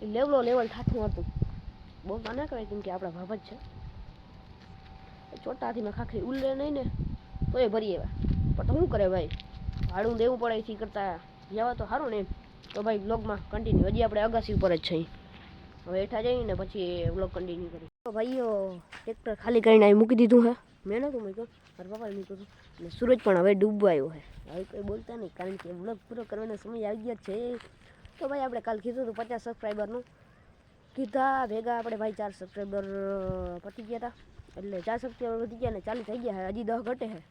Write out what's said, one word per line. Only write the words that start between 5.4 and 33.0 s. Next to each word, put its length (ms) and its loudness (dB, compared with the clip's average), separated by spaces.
છોટા 200 -6
હાથીમાં 260 -6
ખાખરી 280 -6
ઉલ્લે 340 -2
નહીં 180 -4
ને 120 -4
તો 60 0
એ 100 6
ભરી 240 -2
એવા. 120 -4
પણ 100 -2
તો 80 4
શું 140 4
કરે 200 2
ભાઈ, 200 0
ભાડું 260 0
દેવું 220 2
પડે 200 0
એથી 160 -6
કરતાં 460 -6
જવા 200 0
તો 120 -6
સારું 240 -2
ને 80 -2
એમ. 80 -2
તો 80 -4
ભાઈ 160 0
વ્લોગમાં 400 -2
કન્ટિન્યુ, 380 4
હજી 140 2
આપણે 180 2
અગાસી 320 2
ઉપર 240 4
જ 40 0
છીએ. 260 -2
હવે 140 -2
હેઠા 220 -2
જઈને 320 0
પછી 560 -4
વ્લોગ 240 -2
કન્ટિન્યુ 340 -6
કરીએ. 200 -16
તો 80 -8
ભાઈઓ 680 -2
ટ્રેક્ટર 300 -6
ખાલી 260 2
કરીને 240 12
અહીં 120 12
મૂકી 180 8
દીધું 340 10
હે, 60 2
મેં 140 -2
નહોતું 220 -4
મૂક્યું, 260 -8
મારા 180 -14
પપ્પાએ 140 -10
મૂક્યું 300 -10
હતું. 400 -20
અને 100 -12
સૂરજ 340 6
પણ 140 8
હવે 160 8
ડૂબવા 360 6
આવ્યો 200 4
છે. 440 -16
હવે 100 -6
કોઈ 180 -12
બોલતા 340 -8
નહીં 220 -10
કારણ 120 -6
કે 220 -10
વ્લોગ 240 -8
પૂરો 200 -10
કરવાનો 280 -8
સમય 300 -8
આવી 100 -4
ગયો 180 -8
છે. 420 -6
તો 100 -4
ભાઈ 120 -4
આપણે 200 -4
કાલ 180 -4
કીધું 240 -4
હતું 120 -4
પચાસ 260 -6
સબસ્ક્રાઈબરનું, 640 -6
કીધા 500 2
ભેગા 320 -2
આપણે 180 -4
ભાઈ 160 -2
ચાર 180 -6
સબસ્ક્રાઈબર, 540 -8
અ, 760 -4